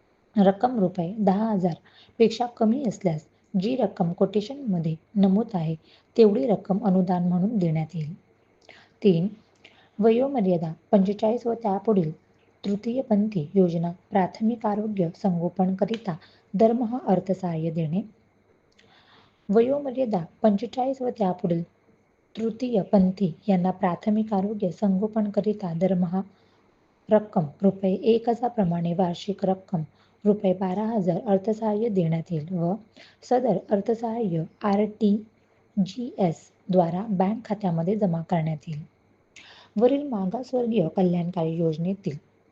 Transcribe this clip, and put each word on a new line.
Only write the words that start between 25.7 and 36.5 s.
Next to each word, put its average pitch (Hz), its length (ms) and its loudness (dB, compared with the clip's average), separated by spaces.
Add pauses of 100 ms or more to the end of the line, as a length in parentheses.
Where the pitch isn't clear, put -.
दरमहा 180 480 0 (880)
रक्कम 214 360 2 (160)
रुपये 190 320 2
एक 226 360 2
हजार 233 200 0
प्रमाणे 170 440 -2
वार्षिक 185 520 -2
रक्कम 185 380 -2 (420)
रुपये 202 280 2
बारा 185 300 -4
हजार 202 440 0
अर्थसहाय्य 214 600 0
देण्यात 165 420 0
येईल 160 220 -6
व 170 200 -2 (500)
सदर 247 340 2 (120)
अर्थसहाय्य 220 720 -2 (200)
आरटीजीएस 208 1700 -2 (340)